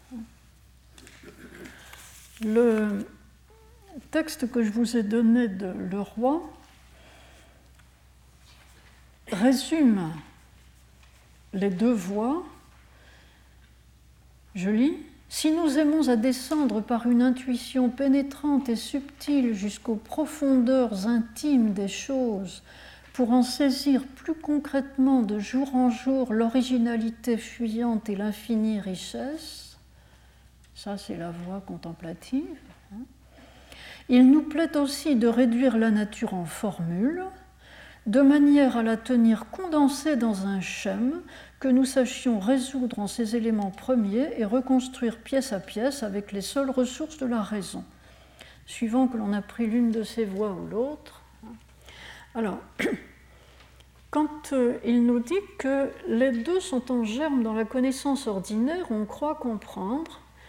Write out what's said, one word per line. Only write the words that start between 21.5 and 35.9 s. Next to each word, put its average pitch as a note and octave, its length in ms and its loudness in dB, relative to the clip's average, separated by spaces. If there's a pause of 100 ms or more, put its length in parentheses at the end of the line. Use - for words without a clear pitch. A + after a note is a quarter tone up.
des G3 140 -2
choses, G#3 760 -4 (500)
pour A#3+ 180 0
en B3+ 120 6
saisir C4+ 640 2 (100)
plus - 180 -6
concrètement C#4 880 0
de G#3 180 -2
jour C4 360 -2
en B3+ 140 4
jour B3+ 440 0
l'originalité A#3 1040 0
fuyante A3+ 680 -4
et G#3 80 -2
l'infinie G#3+ 640 -2
richesse », A#3 1000 -10 (960)
ça G3+ 240 -8
c'est F#3+ 200 -10
la E3+ 140 -8
voie F3 280 -10
contemplative, F#3 960 -8 (360)
hein, « G#3 80 -14 (1080)
il B3+ 220 10
nous D4+ 100 8
plaît D4+ 360 -2
aussi C#4+ 400 0
de A3+ 100 4
réduire A#3 500 4
la A3+ 140 4